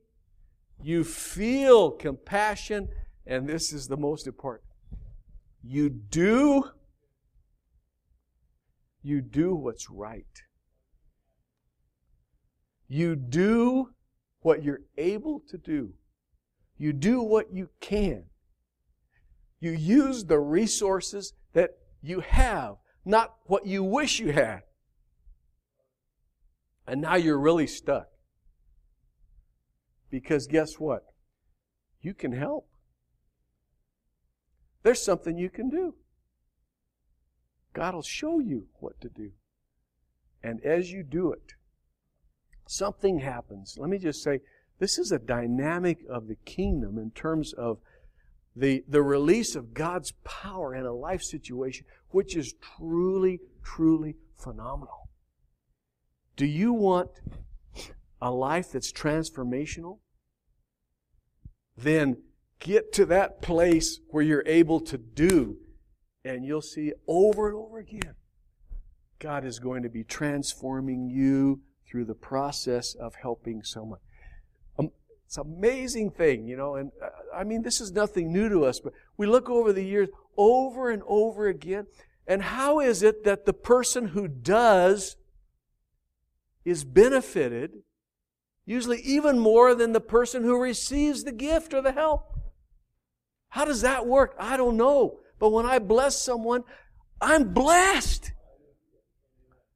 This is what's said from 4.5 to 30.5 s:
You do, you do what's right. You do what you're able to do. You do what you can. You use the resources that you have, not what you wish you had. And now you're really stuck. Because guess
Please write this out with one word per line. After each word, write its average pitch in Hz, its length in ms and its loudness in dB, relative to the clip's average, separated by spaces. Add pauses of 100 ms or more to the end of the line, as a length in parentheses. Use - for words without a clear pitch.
You 143 260 -2
do, 208 840 2 (2250)
you 143 200 -4
do 143 320 -2
what's 127 360 -8
right. 104 360 -16 (2500)
You 165 280 -2
do 226 760 2 (480)
what 143 220 2
you're 143 180 -4 (160)
able 214 520 -4
to 180 80 -14
do. 139 360 -8 (840)
You 151 160 -4
do 214 280 0
what 214 320 0
you 185 160 -10 (100)
can. 185 460 -4 (1300)
You 165 120 -6
use 226 540 2
the 156 140 4
resources 190 960 -2 (200)
that 175 240 2 (240)
you 180 180 -8
have, 175 560 0 (280)
not 220 320 2 (100)
what 196 200 -2
you 196 180 -4
wish 233 360 -2
you 180 120 -2
had. 110 300 0 (2250)
And 135 140 -6
now 160 140 0
you're 156 240 2
really 156 280 4
stuck. - 400 -4 (2000)
Because 131 340 -4
guess 151 340 0